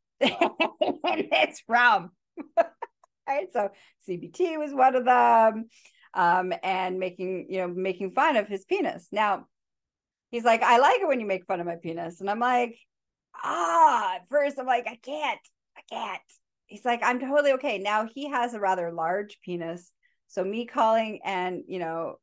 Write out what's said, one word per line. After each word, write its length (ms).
<laughs> 140
in 1080
this 360
realm. 440
<laughs> 200
Right? 240
So 180
C 160
B 100
T 300
was 180
one 220
of 80
them, 640
um, 380
and 360
making, 520
you 80
know, 100
making 440
fun 240
of 120
his 160
penis. 480
Now, 340
he's 140
like, 180
"I 160
like 220
it 80
when 120
you 60
make 200
fun 140
of 60
my 100
penis." 440
And 100
I'm 100
like, 360
"Ah," 800
at 120
first 300
I'm 80
like, 200
"I 160
can't, 380
I 140
can't." 300
He's 180
like, 180
"I'm 180
totally 320
okay." 260
Now 340
he 180
has 240
a 60
rather 320
large 520
penis. 480
So 160
me 200
calling 600
and, 420
you 140
know, 420